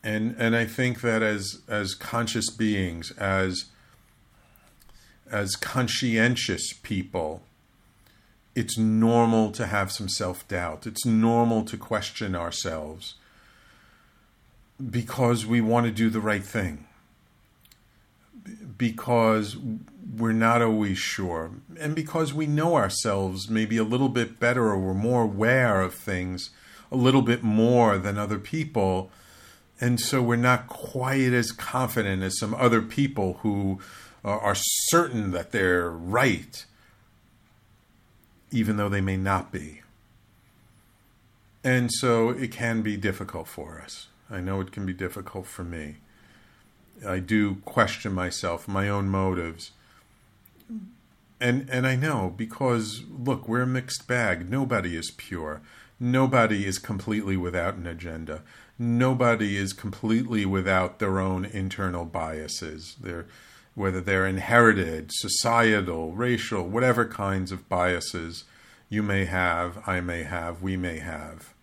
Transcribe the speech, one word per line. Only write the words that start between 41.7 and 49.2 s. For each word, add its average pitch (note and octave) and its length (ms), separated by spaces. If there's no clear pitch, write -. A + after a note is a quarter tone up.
so A#2 380
it B2+ 220
can A2+ 300
be G#2+ 140
difficult F#2+ 520
for D#2 320
us. - 260
I G2 100
know F#2+ 200
it F#2+ 100
can G2+ 160
be F#2 80
difficult F#2 520
for - 180
me. D#2+ 320
I F#2+ 120
do G2+ 460
question - 480
myself, F2+ 560
my G2 200
own G2+ 200
motives. F2+ 640